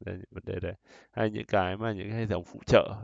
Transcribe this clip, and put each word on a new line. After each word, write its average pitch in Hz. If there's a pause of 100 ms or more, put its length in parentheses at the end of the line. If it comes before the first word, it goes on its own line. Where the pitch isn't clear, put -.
Đây 95
là 92
những -
vấn 95
đề 98
đấy. 87 (380)
Hay 113
những 110
cái 92
mà 113
những 98
hệ 113
thống 90
phụ -
trợ, 104